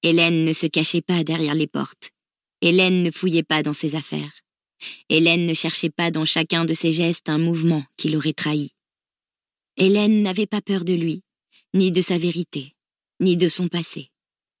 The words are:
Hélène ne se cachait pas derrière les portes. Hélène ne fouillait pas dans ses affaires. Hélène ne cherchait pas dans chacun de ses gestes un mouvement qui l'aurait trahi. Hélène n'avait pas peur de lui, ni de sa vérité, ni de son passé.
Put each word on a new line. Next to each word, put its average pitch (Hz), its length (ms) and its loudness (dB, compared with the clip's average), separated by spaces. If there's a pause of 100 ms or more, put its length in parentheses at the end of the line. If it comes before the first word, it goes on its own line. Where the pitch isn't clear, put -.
Hélène 170 440 4
ne 160 80 0
se 160 140 -2
cachait 160 340 0
pas 175 220 0
derrière 156 320 -2
les 151 120 0
portes. - 440 -10 (500)
Hélène 185 420 4
ne 170 80 0
fouillait 170 320 -2
pas 156 200 0
dans 147 100 -2
ses 151 220 -4
affaires. 147 460 -10 (680)
Hélène 170 360 2
ne 160 80 0
cherchait 160 360 -2
pas 170 220 -2
dans 160 140 -2
chacun 165 400 0
de 160 80 -2
ses 165 180 0
gestes 165 380 -2
un 156 80 0
mouvement 165 480 0 (120)
qui 160 120 -4
l'aurait 151 240 -2
trahi. 151 380 -4 (1040)
Hélène 208 440 4
n'avait 196 240 0
pas 208 160 -4
peur 190 240 -2
de 180 80 0
lui, 165 300 -2 (500)
ni 185 180 4
de 180 100 2
sa 175 160 0
vérité, 160 560 -4 (460)
ni 175 180 4
de 170 100 2
son 175 220 -2
passé. - 400 -6 (520)